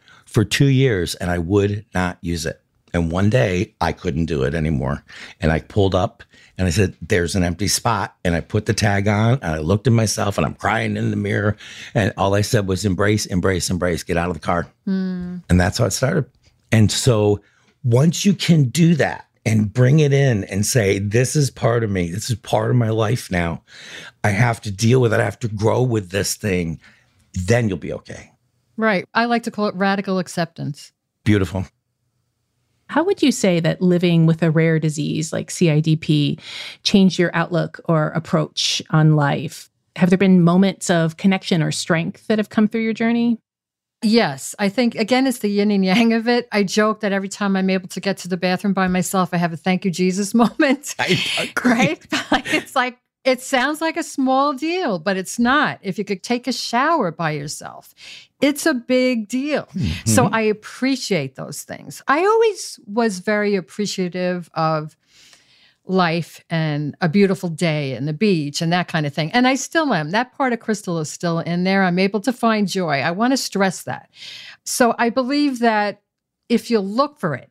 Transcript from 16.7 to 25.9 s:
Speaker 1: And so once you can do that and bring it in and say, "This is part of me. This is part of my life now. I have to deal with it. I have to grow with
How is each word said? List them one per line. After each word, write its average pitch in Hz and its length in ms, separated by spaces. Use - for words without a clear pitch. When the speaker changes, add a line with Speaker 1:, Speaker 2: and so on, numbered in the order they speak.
Speaker 1:
And 110 200
so 104 500
once 131 420
you 196 80
can 151 360
do 165 260
that 95 300
and 107 260
bring 127 280
it 143 140
in 131 320
and 98 200
say, 101 340
"This 110 360
is 143 160
part 120 320
of 101 80
me. 87 200
This 107 180
is 107 80
part 113 340
of 127 60
my 113 120
life 110 400
now. 85 320
I 110 60
have 113 320
to 107 100
deal 113 300
with 110 120
it. 107 60
I 113 40
have 104 160
to 120 80
grow 107 360
with 107 280